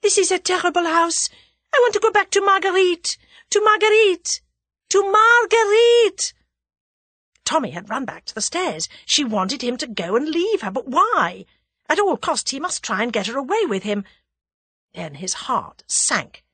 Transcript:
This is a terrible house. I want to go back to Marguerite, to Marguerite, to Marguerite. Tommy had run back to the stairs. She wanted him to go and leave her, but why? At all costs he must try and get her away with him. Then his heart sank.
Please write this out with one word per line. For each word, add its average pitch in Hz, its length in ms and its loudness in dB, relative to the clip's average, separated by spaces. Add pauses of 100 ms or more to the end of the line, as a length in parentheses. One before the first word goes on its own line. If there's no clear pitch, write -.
This 403 140 2
is 381 140 2
a 370 80 0
terrible 349 460 -2
house. 330 440 0 (460)
I 605 60 4
want 480 120 4
to 427 80 0
go 440 100 4
back 392 200 0
to - 100 0
Marguerite, 381 800 0 (320)
to 415 100 2
Marguerite, 427 800 2 (480)
to 392 140 2
Marguerite. 453 1300 4 (1120)
Tommy 294 280 -2
had 175 180 -12
run 262 160 -6
back - 180 -12
to - 100 -16
the - 60 -10
stairs. 294 480 -4 (160)
She - 200 -2
wanted 214 380 -2
him 240 140 -4
to 277 100 -8
go 196 300 -6
and 277 140 0
leave 359 320 0
her, 214 80 -6
but 202 180 -8
why? 262 560 0 (440)
At 302 100 0
all 392 180 2
costs - 340 -4
he 269 80 -6
must 339 240 -8
try 202 200 -4
and 240 100 -2
get 202 140 -2
her 226 100 -6
away 311 300 -2
with 196 160 -2
him. 202 220 -4 (920)
Then 160 220 -12
his 180 180 -8
heart - 520 -6
sank. - 680 -4